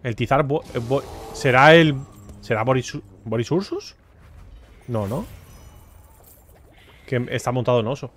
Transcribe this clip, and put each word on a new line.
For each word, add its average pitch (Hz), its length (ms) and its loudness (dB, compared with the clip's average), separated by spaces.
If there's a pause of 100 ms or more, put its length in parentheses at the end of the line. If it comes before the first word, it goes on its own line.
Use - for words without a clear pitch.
El 117 140 -6
Tizar 139 280 0
Bo-, 143 200 -4 (100)
eh, - 40 -4
Bo-, 127 240 -2 (320)
¿será 135 400 8
el, 160 200 8 (460)
será 110 240 -2
Boris, 131 320 -2 (280)
Boris 110 260 -4
Ursus? 196 460 -6 (920)
No, 110 180 -4
¿no? 135 200 -6 (1800)
Que 123 240 -4
está 123 220 -6
montado 123 280 0
en 107 80 -4
oso. 139 280 -10